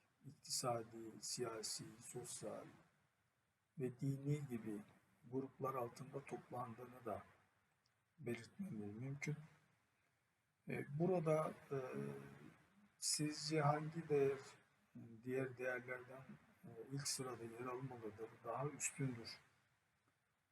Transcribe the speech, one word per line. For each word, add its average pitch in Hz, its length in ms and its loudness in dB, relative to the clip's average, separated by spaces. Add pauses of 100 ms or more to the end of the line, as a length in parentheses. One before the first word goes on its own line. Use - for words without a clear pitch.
(260)
iktisadi, 113 960 -2
siyasi, 113 640 -2 (180)
sosyal 110 640 -6 (1120)
ve 123 200 0
dini 139 480 2
gibi 107 340 -2 (500)
gruplar 131 420 0
altında 131 520 -4
toplandığını 123 800 -6
da 98 180 0 (960)
belirtmemiz 117 760 -4
mümkün. 143 420 0 (1300)
E, 135 300 0
burada, 165 540 6 (180)
e, 139 60 2 (1200)
sizce 151 640 4
hangi 151 480 4
değer, 139 300 8 (840)
diğer 127 340 0
değerlerden, 127 680 -2 (380)
e, 117 60 -12 (220)
ilk 139 160 0
sırada 123 360 -2
yer 117 220 -4
almalıdır, 120 640 -4 (140)
daha 127 240 2
üstündür, 127 720 0 (1120)